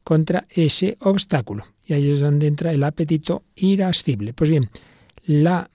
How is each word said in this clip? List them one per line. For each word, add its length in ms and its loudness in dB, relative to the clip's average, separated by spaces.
contra 480 0
ese 500 0
obstáculo. 640 -2
Y 80 -6
ahí 180 2
es 100 0
donde 280 2
entra 240 -2
el 100 0
apetito 640 -2
irascible. 800 -2
Pues 160 0
bien, 200 2
la 500 2